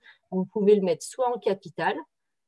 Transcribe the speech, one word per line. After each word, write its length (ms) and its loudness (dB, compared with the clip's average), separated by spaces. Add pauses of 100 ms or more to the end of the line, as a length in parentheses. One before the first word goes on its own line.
(300)
vous 160 -2
pouvez 280 4
le 80 2
mettre 220 -2
soit 240 -2
en 100 -2
capital, 580 -4 (520)